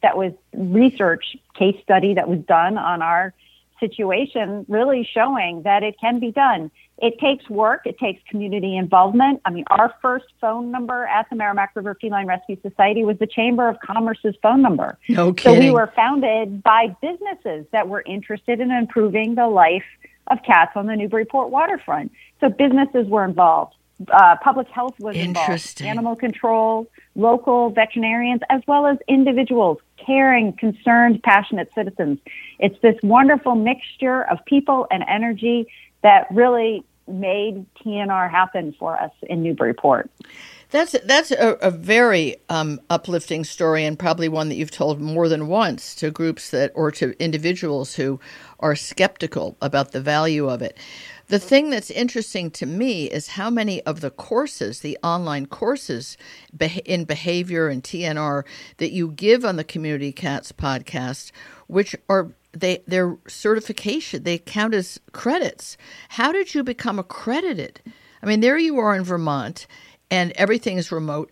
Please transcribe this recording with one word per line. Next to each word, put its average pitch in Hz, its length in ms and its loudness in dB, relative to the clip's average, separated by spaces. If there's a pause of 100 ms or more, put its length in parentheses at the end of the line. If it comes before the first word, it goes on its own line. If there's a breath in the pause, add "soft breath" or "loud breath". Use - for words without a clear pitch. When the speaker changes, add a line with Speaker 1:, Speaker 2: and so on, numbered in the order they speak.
Speaker 1:
that 208 140 4
was 185 160 -2 (220)
research 190 840 2 (180)
case 196 280 0
study 196 320 2
that 180 140 -2
was 175 180 0
done 175 320 2
on 170 240 -2
our 175 320 -2 (460 soft breath)
situation, 208 880 -4
really 247 340 0 (100)
showing 214 500 -2
that 202 200 2
it 214 180 -6
can 240 200 0
be 233 100 -4
done. 220 400 0 (280 soft breath)
It 233 200 0
takes 285 320 -2
work. 220 360 2
It - 120 -10
takes 208 300 -6
community 196 480 -4
involvement. 196 680 4
I 185 40 -2
mean, 175 180 -8
our 226 320 4
first 254 260 -4 (140)
phone 240 300 -4
number 247 360 -6
at 220 240 -2
the - 40 -10
Merrimack 202 400 -2
River 202 260 -8
Feline 202 280 -4
Rescue 185 320 -6
Society 208 440 2
was 208 140 0
the 220 80 0
Chamber 240 420 0
of 226 120 -4
Commerce's 220 600 -4
phone 247 220 6
number. 190 360 2 (100)
Speaker 2:
No 180 260 2
Speaker 1:
So 240 160 6
we 233 80 12
Speaker 2:
kidding. 262 140 8
Speaker 1:
were 226 240 2
founded 220 680 0
by 220 400 6
businesses 330 720 -8
that 208 160 0
were 202 180 -6
interested 214 540 -6
in 254 100 -2
improving 220 640 0
the 240 140 2
life 185 340 4 (440 soft breath)
of 254 200 0
cats 170 300 6
on 202 100 -4
the 220 80 -4
Newburyport 220 560 -2
waterfront. 269 640 -2 (260 soft breath)
So - 120 4
businesses 262 580 2
were 202 160 2
involved. 165 500 4 (380)
Uh, 196 240 10
public 262 320 0
health 254 320 -6
was 208 160 -8
involved. 170 340 -2
Speaker 2:
Interesting. 160 380 -6
Speaker 1:
Animal 226 280 -4
control, 226 720 0 (280 soft breath)
local 240 540 2
veterinarians, 226 800 0
as 262 180 2
well 294 200 4
as 285 120 2 (100)
individuals, 247 680 4 (180)
caring, 262 560 4
concerned, 233 720 2
passionate 202 520 2
citizens. 185 440 -2 (400 loud breath)
It's 196 220 0
this 226 220 6
wonderful 254 540 4
mixture 254 760 -2
of 170 140 -2
people 277 460 2
and 185 180 -2
energy 226 580 -2 (360 loud breath)
that 202 280 8
really 226 540 2 (240)
made 196 580 -4 (160)
T 208 160 -6
N 202 120 -4
R 185 180 0
happen 180 500 -2
for 165 200 -6
us - 120 -6 (120)
in 170 200 -4
Newburyport. 135 680 0 (600 loud breath)
Speaker 2:
That's, 320 240 -2 (100)
that's 277 280 2
a, 226 220 2
a 190 180 0
very, 180 640 2 (120)
um, 156 400 -4
uplifting 165 540 -4
story, 156 420 -2
and 151 140 -4
probably 165 300 -2
one 156 220 -4
that 143 40 -6
you've 151 160 -8
told 147 300 -4
more 160 280 -2
than 156 200 -2
once 185 480 -4
to 156 160 -6
groups 160 380 -6
that, 139 260 -2
or 156 160 -2
to 131 280 -4
individuals 156 760 -4
who 135 240 -4 (400 loud breath)
are 151 160 0
skeptical - 840 -4
about 139 300 -2
the 131 100 -8
value 151 480 -2
of 123 140 -4
it. - 160 -10 (480 loud breath)
The 202 140 0
thing 285 300 2
that's 226 200 -6
interesting 214 640 -6
to - 140 -10
me 180 400 -4
is - 220 -8
how 202 220 -8
many 214 320 -2
of 156 180 -6
the 143 120 -8
courses, 220 640 -6
the 151 240 -10
online 165 440 -4
courses 233 680 -6 (400 loud breath)
beh-, 165 280 -4
in 175 200 -4
behavior 170 640 -4
and 131 140 -6
T 175 220 -10
N 156 120 -4
R 143 280 -4 (320 loud breath)
that - 160 -4
you 170 160 -4
give 214 360 0
on 190 120 -2
the 156 80 -6
Community 147 480 -8
Cats - 400 -8
podcast, 131 800 -8 (340 loud breath)
which 196 300 -4 (120)
are, 190 220 0 (220)
they, 180 340 -4
they're 180 300 -2 (100)
certification, 220 960 -4
they 170 160 -4
count 214 360 -4
as 185 260 -6 (120)
credits. - 640 -6 (340 loud breath)
How 247 200 -2
did 370 240 -4
you 294 80 -2
become 240 360 -6
accredited? 240 800 -6 (420 loud breath)
I 214 40 -8
mean, 214 120 0
there 247 200 4
you 320 200 0
are 214 160 2
in 190 80 -4
Vermont 160 640 -6 (440 soft breath)
and 180 220 -2
everything 202 460 -2
is 170 120 -6
remote. 156 420 -8